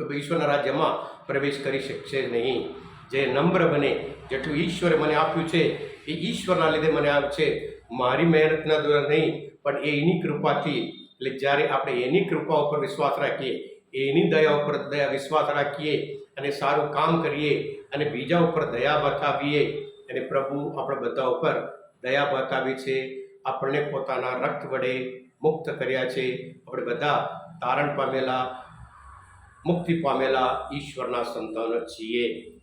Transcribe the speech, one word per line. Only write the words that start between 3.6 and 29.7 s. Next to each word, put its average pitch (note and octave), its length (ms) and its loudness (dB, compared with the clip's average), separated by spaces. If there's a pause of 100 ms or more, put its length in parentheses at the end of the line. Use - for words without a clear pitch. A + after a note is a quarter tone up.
બને, C#3+ 420 2 (200)
જેટલું C#3 280 -2
ઈશ્વરે E3+ 400 2
મને D3+ 180 4
આપ્યું E3 320 2
છે D#3+ 280 4 (300)
એ D3 60 -6
ઈશ્વરના E3 580 0
લીધે D3+ 220 2
મને C#3+ 180 4
આપ્યું C#3+ 220 2
છે, - 460 0 (140)
મારી B2+ 340 2
મહેનતના D#3 540 6
દ્વારા D3 300 2
નહીં, - 400 2 (140)
પણ C#3 200 0
એ D3 160 0
એની E3+ 200 4
કૃપાથી C#3+ 800 -2 (220)
એટલે C3 180 -4
જ્યારે C#3+ 300 2
આપણે C#3 240 0
એની B2 340 2
કૃપા D#3+ 300 -2
ઉપર D3 240 2
વિશ્વાસ C3+ 400 -2
રાખીએ, B2+ 600 -4 (140)
એની C#3 380 4
દયા D#3 200 6
ઉપર D3 260 0
દયા, C#3+ 300 -2
વિશ્વાસ C#3 420 0
રાખીએ C#3+ 640 -2 (220)
અને C#3 140 -4
સારું D3 400 0
કામ E3 300 2
કરીએ D3 600 -2 (120)
અને C#3+ 120 0
બીજા C#3 340 0
ઉપર D#3+ 320 2
દયા C#3 280 2
બતાવીએ C#3+ 880 2
અને - 320 -8
પ્રભુ C#3 600 -2
આપણા C3 200 -4
બધા A#2+ 240 -2
ઉપર - 560 0 (240)
દયા C#3 220 2
બતાવી C3 480 -2
છે, C3 540 -6 (180)
આપણને C3+ 460 -2
પોતાના C3 560 -2
રક્ત B2+ 180 -6
વડે B2+ 580 -4 (200)
મુક્ત D#3 260 0
કર્યા B2+ 360 -2
છે. B2+ 500 -4 (120)
આપણે B2 180 -6
બધા C#3+ 440 0 (320)
તારણ C#3 360 0
પામેલા, C3 640 -2 (1000)
મુક્તિ E3+ 360 2